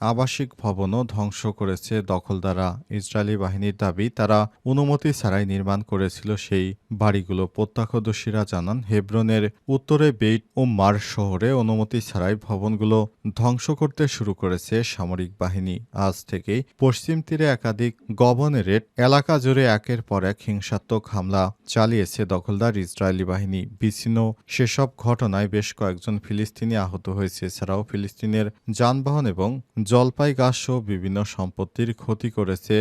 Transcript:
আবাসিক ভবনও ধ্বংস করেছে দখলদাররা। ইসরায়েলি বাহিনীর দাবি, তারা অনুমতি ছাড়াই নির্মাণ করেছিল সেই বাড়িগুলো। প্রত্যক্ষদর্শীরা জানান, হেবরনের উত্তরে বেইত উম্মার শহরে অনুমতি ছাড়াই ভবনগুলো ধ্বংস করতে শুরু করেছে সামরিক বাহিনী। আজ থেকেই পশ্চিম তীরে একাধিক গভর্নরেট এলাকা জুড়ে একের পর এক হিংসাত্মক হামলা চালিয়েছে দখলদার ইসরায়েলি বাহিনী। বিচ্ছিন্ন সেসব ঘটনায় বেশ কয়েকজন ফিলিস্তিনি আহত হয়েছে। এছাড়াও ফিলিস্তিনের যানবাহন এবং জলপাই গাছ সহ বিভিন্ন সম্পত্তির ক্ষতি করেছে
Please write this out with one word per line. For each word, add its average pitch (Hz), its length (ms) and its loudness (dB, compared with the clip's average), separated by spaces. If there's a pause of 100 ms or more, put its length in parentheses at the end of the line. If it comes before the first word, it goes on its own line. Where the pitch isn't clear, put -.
(100)
আবাসিক 127 380 -2 (140)
ভবনও 98 380 0 (140)
ধ্বংস 104 260 -4 (180)
করেছে 95 360 -4 (180)
দখলদাররা। 92 560 -2 (300)
ইসরায়েলি 104 460 -2
বাহিনীর 98 380 -2
দাবি, 98 240 0 (120)
তারা 107 200 4 (320)
অনুমতি 143 400 2 (100)
ছাড়াই 101 320 2
নির্মাণ 98 280 0 (100)
করেছিল 95 380 -2 (180)
সেই 92 200 0 (360)
বাড়িগুলো। 98 400 2 (120)
প্রত্যক্ষদর্শীরা 107 880 -2 (100)
জানান, 95 260 -2 (120)
হেবরনের 107 540 2 (300)
উত্তরে 151 340 4 (120)
বেইত 110 220 2 (200)
উম্মার 104 320 4 (180)
শহরে 101 360 0 (140)
অনুমতি 110 460 0
ছাড়াই 95 260 0 (100)
ভবনগুলো 107 540 2 (400)
ধ্বংস 120 280 0 (140)
করতে 151 240 0 (120)
শুরু 101 240 -2
করেছে 90 340 -2 (180)
সামরিক 90 380 -4 (120)
বাহিনী। 92 320 -2 (320)
আজ 95 100 0 (140)
থেকেই 101 300 -2 (220)
পশ্চিম 135 340 2 (100)
তীরে 156 200 0 (100)
একাধিক 113 360 -2 (300)
গভর্নরেট 123 600 4 (240)
এলাকা 143 280 4 (100)
জুড়ে 131 200 4 (120)
একের 117 320 -2
পর 98 120 0 (100)
এক 104 160 -6
হিংসাত্মক 104 560 -2 (100)
হামলা 95 300 0 (320)
চালিয়েছে 110 460 2 (140)
দখলদার 104 400 0 (100)
ইসরায়েলি 92 480 0
বাহিনী। 95 280 -2 (200)
বিচ্ছিন্ন 113 380 0 (360)
সেসব 131 340 0 (180)
ঘটনায় 104 480 0
বেশ 104 140 0 (120)
কয়েকজন 98 340 -4 (100)
ফিলিস্তিনি 107 500 -4 (100)
আহত 90 220 -8 (100)
হয়েছে। 95 340 -4
এছাড়াও 95 300 -4 (100)
ফিলিস্তিনের 107 560 -2 (320)
যানবাহন 135 460 2 (100)
এবং 95 160 0 (400)
জলপাই 127 500 4
গাছ 127 240 4
সহ 127 120 -2 (140)
বিভিন্ন 95 280 -2 (160)
সম্পত্তির 95 560 -4 (120)
ক্ষতি 113 340 -4
করেছে 98 440 0